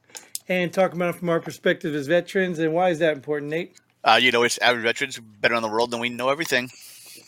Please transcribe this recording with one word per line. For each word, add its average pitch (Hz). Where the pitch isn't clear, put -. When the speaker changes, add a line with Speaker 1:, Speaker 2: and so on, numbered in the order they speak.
Speaker 1:
and 180
talk 185
about 175
'em 170
from 175
our 165
perspective 170
as 143
veterans. 175
And 160
why 185
is 160
that 160
important, 143
Nate? 170
Speaker 2:
Uh, 110
you 123
know, 117
it's 120
average 117
veterans, 127
better 113
on 117
the 110
world 113
than 120
we 120
know 120
everything. 135